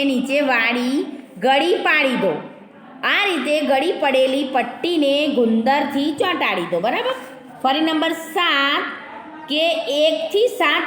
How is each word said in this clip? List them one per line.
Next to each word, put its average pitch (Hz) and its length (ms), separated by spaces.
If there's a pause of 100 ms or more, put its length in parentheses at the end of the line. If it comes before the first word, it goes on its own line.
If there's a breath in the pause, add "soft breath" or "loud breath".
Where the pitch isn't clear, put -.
નીચે 277 360
વાળી 247 640 (340)
ગળી 285 360
પાડી 294 420
દો. 190 160 (720)
આ 349 220
રીતે 302 340
ગળી 277 320
પડેલી 262 640
પટ્ટીને 285 720
ગુંદરથી 269 920
ચોંટાડી 240 520
દો, 170 80
બરાબર? 415 360 (480)
ફરી 277 180
નંબર 320 320
સાત, 311 720 (680)
કે 311 160 (400)
એકથી 330 420
સાત 320 380